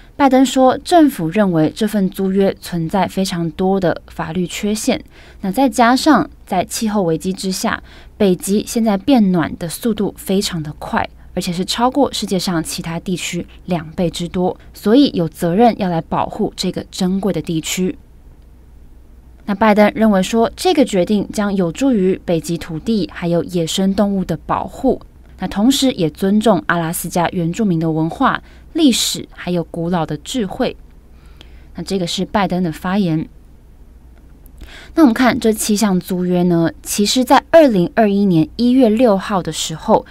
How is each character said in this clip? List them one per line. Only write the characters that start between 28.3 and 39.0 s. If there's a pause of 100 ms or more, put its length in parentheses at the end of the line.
历
史
还
有
古
老
的
智
慧。 (1000)
那
这
个
是
拜
登
的
发
言。 (1700)
那
我
们
看
这
七
项
租
约
呢， (120)
其
实
在
二
零
二
一
年
一
月
六